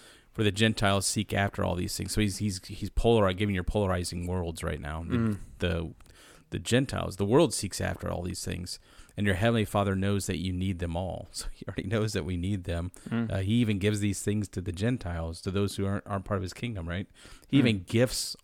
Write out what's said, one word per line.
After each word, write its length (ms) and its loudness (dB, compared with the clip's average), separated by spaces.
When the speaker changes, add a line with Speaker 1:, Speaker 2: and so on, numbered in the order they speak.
Speaker 1:
For 140 0
the 80 6
Gentiles 520 4
seek 280 0
after 320 0
all 100 0
these 220 -2
things." 160 -4
So 80 2
he's, 180 2
he's, 260 -2
he's 260 -8
polar-, 420 4
giving 240 0
your 80 0
polarizing 640 0
worlds 340 -4
right 180 -4
now. 220 -6
The, 140 -2
Speaker 2:
Mm. 220 0
Speaker 1:
the, 360 0
the 100 -4
Gentiles, 560 0
the 80 0
world 280 4
seeks 280 -6
after 280 -2
all 140 -4
these 220 -6
things, 340 -6
and 100 0
your 100 4
heavenly 280 4
Father 320 2
knows 300 2
that 120 -2
you 140 -2
need 280 0
them 160 -2
all. 320 -6
<laughs> 40 -20
So 200 -8
he 140 -14
already 220 -6
knows 240 0
that 120 -2
we 120 -2
need 280 -2
them. 280 -4
Speaker 2:
Mm. 240 -2
Speaker 1:
Uh, 60 -2
he 160 0
even 240 2
gives 220 2
these 220 0
things 280 0
to 100 -6
the 120 -4
Gentiles, 720 -4
to 80 -4
those 260 0
who 100 0
aren't, 200 -2
aren't 180 -4
part 140 -2
of 40 -2
his 100 -6
kingdom, 360 -6
right? 180 -4
He 80 2
Speaker 2:
Mm. 40 10
Speaker 1:
even 240 4
gifts 600 0